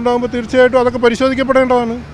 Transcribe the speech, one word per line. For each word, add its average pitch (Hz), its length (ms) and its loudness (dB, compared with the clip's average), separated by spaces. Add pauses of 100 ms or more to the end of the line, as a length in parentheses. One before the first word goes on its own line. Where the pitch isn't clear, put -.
ഉണ്ടാകുമ്പോൾ 240 340 -2
തീർച്ചയായിട്ടും 254 480 2
അതൊക്കെ 240 220 -2
പരിശോധിക്കപ്പെടേണ്ടതാണ്. 254 880 0 (180)